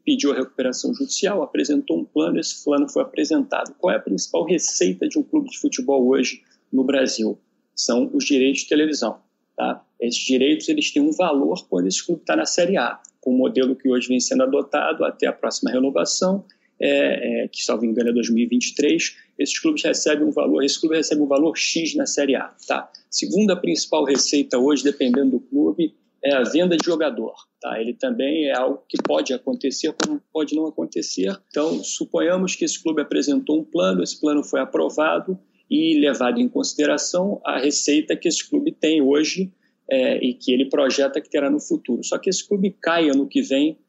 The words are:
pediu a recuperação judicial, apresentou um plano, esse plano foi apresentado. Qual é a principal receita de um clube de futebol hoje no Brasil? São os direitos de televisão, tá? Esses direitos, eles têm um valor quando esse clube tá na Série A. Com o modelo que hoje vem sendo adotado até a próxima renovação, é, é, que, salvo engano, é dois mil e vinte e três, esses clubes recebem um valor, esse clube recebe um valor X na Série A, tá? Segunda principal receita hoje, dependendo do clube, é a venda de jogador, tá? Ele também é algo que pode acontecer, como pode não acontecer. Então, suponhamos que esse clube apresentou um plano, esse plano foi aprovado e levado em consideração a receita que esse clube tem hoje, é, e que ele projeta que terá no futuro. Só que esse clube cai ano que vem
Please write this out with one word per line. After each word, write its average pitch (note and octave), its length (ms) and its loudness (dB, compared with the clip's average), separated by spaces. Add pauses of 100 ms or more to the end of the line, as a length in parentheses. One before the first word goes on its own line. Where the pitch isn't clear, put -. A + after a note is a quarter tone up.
pediu C#3 260 2
a A#2+ 40 0
recuperação B2+ 580 -4
judicial, F#3 500 -2
apresentou D3 560 -2
um - 60 -6
plano, E3+ 340 -2
esse - 240 -8
plano C#3+ 260 2
foi D3 140 0
apresentado. - 760 -2
Qual F#3+ 160 0
é A3 40 0
a - 40 -2
principal F3 440 -2
receita F3+ 600 0
de D#3+ 120 -2
um C#3 40 0
clube D3 260 0
de - 100 -14
futebol C3 480 0
hoje C3 340 0 (300)
no C3 120 2
Brasil? B2+ 540 0 (380)
São B2 380 0
os C#3 120 0
direitos C3+ 360 2
de - 80 -10
televisão, D3 500 0 (360)
tá? B2 300 -4 (140)
Esses A#2+ 200 -2
direitos, C#3 500 2
eles D3+ 220 0
têm D3 100 2
um D#3 100 4
valor D3 560 0
quando F3+ 200 0
esse - 180 -4
clube E3+ 200 -4
tá D#3 100 0
na D#3 100 0
Série F3 320 0
A. A#2+ 220 -2 (220)
Com B2+ 140 0
o - 20 4
modelo B2+ 380 2
que C3 140 -2
hoje B2 180 0
vem B2+ 120 2
sendo C3 240 0
adotado C#3+ 600 0
até C#3+ 240 -2
a C3 60 -2
próxima - 360 -4
renovação, E3 760 0 (360)
é, C3 640 0
é, - 60 -6
que, - 120 -12
salvo A#2 220 -2
engano, A#2 260 0
é A2+ 40 0
dois A#2 160 0
mil A#2 160 4
e - 20 -6
vinte B2 220 0
e - 60 -12
três, D#3 420 0 (200)
esses C#3+ 220 -2
clubes D#3 240 0
recebem D3+ 420 0
um D3+ 60 2
valor, D3 320 2
esse C#3+ 160 0
clube D#3+ 160 0
recebe D3+ 260 0
um C#3+ 60 2
valor C#3+ 300 4
X D#3+ 380 -2
na D3 100 0
Série C3+ 320 0
A, - 180 -8 (100)
tá? - 240 -4 (200)
Segunda F3+ 480 2
principal D#3+ 480 0
receita C3+ 520 2
hoje, C3 260 4
dependendo C3+ 480 2
do B2 100 0
clube, D#3 520 0 (300)
é C#3 100 2
a C3 100 4
venda E3 340 2
de - 80 0
jogador, C#3+ 480 -2 (280)
tá? A#2+ 200 -6
Ele A#2 120 -4
também C3+ 540 -2
é C3 100 0
algo C3 300 -2
que - 160 -6
pode D3+ 300 0
acontecer, C#3 600 -4
como D3+ 280 -4 (100)
pode D3+ 240 -4
não D#3 100 -2
acontecer. E3+ 720 -6 (120)
Então, D#3 340 -2
suponhamos F3 720 0
que - 80 -4
esse - 180 -4
clube D3+ 200 0
apresentou C#3+ 580 0
um D#3+ 40 -4
plano, F#3 380 0
esse - 180 -6
plano D3 240 2
foi C3+ 180 -2
aprovado D#3+ 760 -2 (320)
e D#3 300 2
levado B2 400 2
em B2 80 2
consideração D3 1000 -2
a C#3+ 140 -2
receita D3 560 2
que F3 120 -4
esse - 220 -2
clube D3 220 0
tem D#3 300 2
hoje, D3+ 500 2 (400)
é, B2+ 320 2
e B2 100 0
que - 180 -4
ele C3 140 4
projeta C#3 540 2
que - 100 -10
terá C#3+ 200 0
no D3 100 2
futuro. - 440 -4
Só - 140 -4
que - 120 -2
esse - 180 -4
clube G3+ 320 0
cai E3 300 2
ano C3+ 180 2
que C#3 140 0
vem C#3+ 360 0 (120)